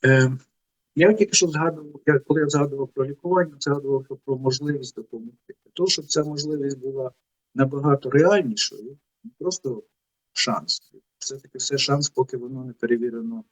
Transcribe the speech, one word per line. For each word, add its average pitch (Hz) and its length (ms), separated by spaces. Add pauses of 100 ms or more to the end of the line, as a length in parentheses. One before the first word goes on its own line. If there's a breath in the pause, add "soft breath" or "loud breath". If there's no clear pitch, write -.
Е, 131 320 (580)
я 185 180
тільки 214 200
що 175 140
згадував, 156 580
я, 147 140
коли 156 220
я 147 80
згадував 143 380
про 135 180
лікування, 165 540
згадував 135 680
про 135 120
можливість 131 580
допомогти. 117 600 (100)
Для - 80
того, 185 160
щоб 165 160
ця 151 180
можливість 147 560
була 131 320 (440)
набагато 139 540
реальнішою, 147 880 (260)
не 226 140
просто - 460 (500)
шанс. - 580 (260)
Все-таки - 400
все 135 200
шанс, 139 320
поки 131 280
воно 127 280
не 123 80
перевірено 117 800